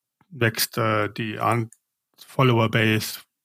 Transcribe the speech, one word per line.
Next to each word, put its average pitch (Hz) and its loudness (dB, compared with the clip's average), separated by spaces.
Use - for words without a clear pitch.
wächst, 117 -2
äh, 107 0
die 110 -8
An-, 113 0
Follower-Base 113 2